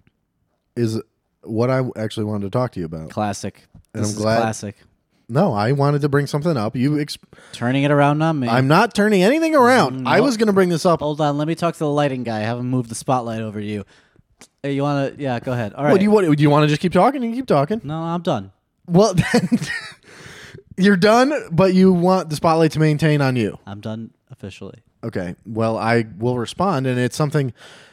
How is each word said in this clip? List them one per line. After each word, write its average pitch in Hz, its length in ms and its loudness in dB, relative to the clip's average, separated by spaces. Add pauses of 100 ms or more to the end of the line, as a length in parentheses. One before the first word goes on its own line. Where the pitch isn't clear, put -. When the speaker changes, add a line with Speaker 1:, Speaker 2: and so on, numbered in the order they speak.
(760)
Speaker 1:
is 110 260 -2 (400)
what 113 300 -2
I 131 100 0 (140)
actually 110 300 -6
wanted 104 200 -6
to 98 60 -8
talk 123 220 -2
to 98 60 -10
you 87 60 -6
about. 80 240 -12
Speaker 2:
Classic. 104 560 -8 (280)
Speaker 1:
And 104 100 -6
Speaker 2:
This 104 80 -2
Speaker 1:
I'm 104 60 -8
Speaker 2:
is 104 40 -4
Speaker 1:
glad 113 200 0
Speaker 2:
classic. 110 340 -6 (520)
Speaker 1:
No, 147 260 0
I 107 180 0
wanted 143 300 0
to 147 80 0
bring 143 180 0
something 151 280 -2
up. 110 200 -4
You 143 240 0
ex- 147 180 -8 (340)
Speaker 2:
Turning 127 300 -2
it 143 80 2
around 147 320 2
on 160 180 0
me. 123 80 -2
Speaker 1:
I'm 127 200 2
not 196 260 2
turning 202 300 2
anything 311 320 2
around. 226 460 4
Speaker 2:
Mm, 127 60 -6
Speaker 1:
I 151 100 4
Speaker 2:
nope. 233 80 4
Speaker 1:
was 254 120 0
gonna 214 160 2
bring 185 160 4
this 165 160 -2
up. 165 140 4
Speaker 2:
Hold 147 200 -4
on. 147 200 0
Let 151 80 -2
me 165 80 -2
talk 170 180 -2
to - 60 -14
the 151 100 -2
lighting 143 340 0
guy. 113 180 -4
Have 117 180 -4
him 123 100 -6
move 127 200 -2
the 113 60 -10
spotlight 117 460 -4
over 107 180 -8
to 104 60 -8
you. 104 200 -6 (760)
Hey, 143 120 -4
you 139 100 -2
wanna? 143 340 -2
Yeah, 127 220 -4
go 131 120 -6
ahead. 117 220 -4
All 135 100 -8
right. 147 100 4
Speaker 1:
What 202 40 6
do 190 60 2
you 208 80 2
want? 180 260 4
Do 147 60 2
you 151 80 6
wanna 151 160 4
just 147 120 0
keep 175 140 -2
talking? 247 300 2
You 233 60 -4
can 233 60 -6
keep 254 120 -6
talking. 156 360 0
Speaker 2:
No, 156 200 -8
I'm 170 180 -4
done. 117 300 -4 (360)
Speaker 1:
Well, 185 280 4 (100)
<laughs> - 80 -4
then 233 160 0 (1300)
you're 196 200 4
done, 233 360 4 (180)
but 185 220 4
you 190 180 6
want 180 380 2
the 151 60 -6
spotlight 160 380 2
to 147 60 -2
maintain 151 420 2
on 131 140 0
you. 110 300 -2
Speaker 2:
I'm 101 160 -14
done 110 300 -10 (180)
officially. - 540 -18 (200)
Speaker 1:
Okay. 92 320 -8 (100)
Well, 113 320 -2
I 113 280 2 (140)
will 123 180 -2
respond, 135 480 -2
and 123 140 -2
it's 123 160 -2
something 143 360 -2 (420)